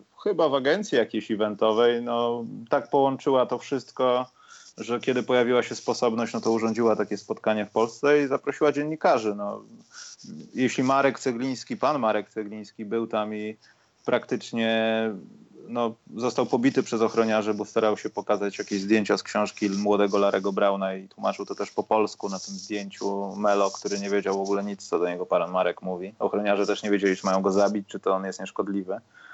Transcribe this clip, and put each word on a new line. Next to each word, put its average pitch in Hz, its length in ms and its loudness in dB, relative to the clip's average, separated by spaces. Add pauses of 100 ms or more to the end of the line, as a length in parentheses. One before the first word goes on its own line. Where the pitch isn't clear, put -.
(240)
chyba 170 240 2
w 135 60 2
agencji 143 440 2
jakiejś 107 320 0
eventowej, 110 720 2
no, 120 420 -2 (260)
tak 139 200 0
połączyła 135 560 2
to 120 120 -4
wszystko, 127 720 -2 (480)
że 113 220 -4
kiedy 123 220 0
pojawiła 123 400 4
się 120 120 -6
sposobność, 117 600 0
no 117 60 -2
to 113 120 0
urządziła 110 440 2
takie 104 200 -2
spotkanie 107 500 -2
w - 40 -20
Polsce 143 520 2
i 139 40 0
zaprosiła 143 460 0
dziennikarzy. 143 640 0
No, 104 280 -8 (920)
jeśli 127 300 0
Marek 135 340 4
Cegliński, 123 580 -4
pan 139 220 0
Marek 107 320 0
Cegliński 107 540 -10
był 113 220 -2
tam 107 280 -4
i 107 220 -8 (480)
praktycznie, 113 1040 0 (580)
no, 117 260 -2 (220)
został 120 300 0
pobity 127 360 2
przez 113 200 0
ochroniarzy, 110 520 2
bo 104 100 -4
starał 107 320 2
się - 140 -8
pokazać 101 480 -2
jakieś 104 220 -4
zdjęcia 104 380 2
z - 40 -8
książki 104 480 -2
młodego 101 480 2
Larego 101 340 2
Browna 98 420 0
i 95 140 -12
tłumaczył 101 380 -4
to 98 80 -8
też 101 160 -6
po 104 120 -2
polsku 107 460 0
na 95 100 -6
tym 98 160 -12
zdjęciu 98 840 -6
Melo, 101 340 2
który 101 300 -6
nie 98 100 -6
wiedział 98 280 0
w - 20 -2
ogóle 98 240 -2
nic, 101 240 -10
co 87 100 0
do 87 100 2
niego 90 180 -4
pan 90 240 0
Marek 90 320 0
mówi. 92 360 -8
Ochroniarze 101 480 2
też 101 160 -2
nie 107 80 -4
wiedzieli, 98 260 4
czy - 100 -6
mają 95 160 2
go 98 100 2
zabić, 101 360 2
czy 101 120 -10
to 98 140 0
on 95 100 -2
jest 95 160 -8
nieszkodliwy. 98 600 -4 (340)